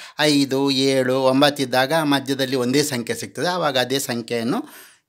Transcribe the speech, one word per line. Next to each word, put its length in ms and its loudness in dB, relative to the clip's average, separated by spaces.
ಐದು, 520 2
ಏಳು, 500 2
ಒಂಬತ್ತು 420 4
ಇದ್ದಾಗ 300 0
ಮಧ್ಯದಲ್ಲಿ 640 -2
ಒಂದೇ 280 2
ಸಂಖ್ಯೆ 320 -6
ಸಿಗ್ತದೆ. 320 -8
ಆವಾಗ 300 -2
ಅದೇ 220 0
ಸಂಖ್ಯೆಯನ್ನು 840 -6